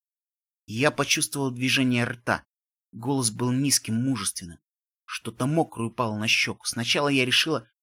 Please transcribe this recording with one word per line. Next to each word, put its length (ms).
Я 260
почувствовал 580
движение 540
рта. 400
Голос 380
был 200
низким, 460
мужественным. 640
Что-то 420
мокрое 420
упало 280
на 120
щеку. 360
Сначала 440
я 160
решила, 440